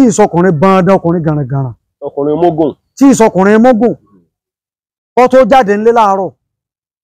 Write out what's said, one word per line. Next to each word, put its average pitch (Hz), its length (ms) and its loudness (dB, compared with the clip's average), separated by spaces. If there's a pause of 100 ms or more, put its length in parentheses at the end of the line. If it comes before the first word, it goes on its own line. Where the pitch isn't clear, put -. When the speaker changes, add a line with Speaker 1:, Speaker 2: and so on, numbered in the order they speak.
Speaker 1:
ìsọkùnrin 185 540 0
bandan, 190 360 2
ọkùnrin 170 280 -4
gàràngàràn. 139 500 -6 (240)
Speaker 2:
Ọkùnrin 143 420 -6
mógùn. 160 320 -2 (220)
Speaker 1:
Tí - 160 0
ìsọkùnrin 214 520 2
mógùn, 226 340 2 (1200)
kó 247 100 2
tó 254 180 2
jáde 208 300 2
nílé 220 160 0
láàárọ̀, 196 400 -2 (720)